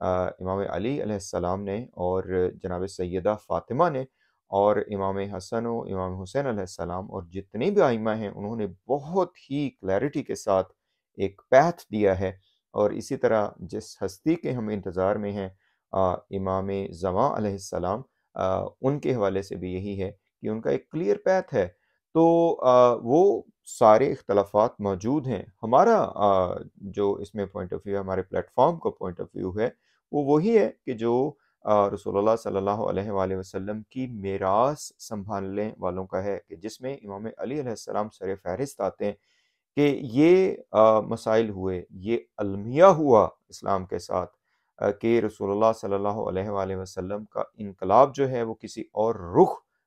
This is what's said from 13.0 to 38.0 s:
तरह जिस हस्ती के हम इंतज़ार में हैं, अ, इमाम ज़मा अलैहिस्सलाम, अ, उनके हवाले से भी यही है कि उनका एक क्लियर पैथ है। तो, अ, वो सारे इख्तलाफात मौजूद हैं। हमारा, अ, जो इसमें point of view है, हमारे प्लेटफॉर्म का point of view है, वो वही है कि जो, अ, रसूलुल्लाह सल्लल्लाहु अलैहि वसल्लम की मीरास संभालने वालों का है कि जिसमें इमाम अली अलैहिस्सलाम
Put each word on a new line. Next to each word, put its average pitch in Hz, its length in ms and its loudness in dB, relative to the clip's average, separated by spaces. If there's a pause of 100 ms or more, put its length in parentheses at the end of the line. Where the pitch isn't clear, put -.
तरह 110 440 0
जिस 95 420 -12
हस्ती - 320 -2
के 147 160 -4
हम 117 200 -4
इंतज़ार 95 480 -2
में 104 140 -6
हैं, 95 260 -8 (360)
अ, 95 380 0
इमाम 95 360 -2 (220)
ज़मा 92 380 0
अलैहिस्सलाम, 98 760 -4 (320)
अ, 95 460 -2
उनके 139 300 -2
हवाले 98 300 0
से - 140 -10
भी 92 180 -6
यही 98 220 -6
है 98 220 -6 (220)
कि 110 80 -6
उनका 110 220 -4
एक 139 220 -4
क्लियर 196 240 0
पैथ 190 260 0 (100)
है। 95 240 0 (380)
तो, 165 360 6
अ, 123 440 6
वो 131 520 2 (180)
सारे 113 420 6
इख्तलाफात 104 760 0
मौजूद 110 460 -2
हैं। 110 260 -6 (100)
हमारा, 175 360 6
अ, 95 640 2 (200)
जो 98 360 -2
इसमें 101 260 -8
point 95 240 -8
of 98 80 -6
view 98 120 -12
है, 98 80 -2
हमारे 95 260 -2
प्लेटफॉर्म 131 640 0
का 104 40 0 (120)
point 92 240 -8
of 98 140 -14
view 95 200 -4
है, - 160 -2 (360)
वो 147 100 -2
वही 156 340 2
है - 300 2
कि 127 80 -4
जो, 120 440 -2 (280)
अ, 104 200 4
रसूलुल्लाह 101 500 0
सल्लल्लाहु 101 480 -2
अलैहि 98 260 -2
वसल्लम 95 720 -4
की 131 240 -8
मीरास 101 920 0
संभालने 101 800 -8
वालों 92 260 -4
का 95 120 -6
है 98 300 -6
कि - 80 -14
जिसमें 123 440 -10
इमाम 104 380 -12
अली 127 200 -6
अलैहिस्सलाम 107 500 -6